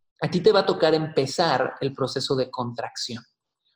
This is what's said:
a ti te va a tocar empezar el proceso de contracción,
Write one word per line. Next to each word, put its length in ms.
a 80
ti 120
te 120
va 80
a 60
tocar 260
empezar 880
el 140
proceso 420
de 140
contracción, 760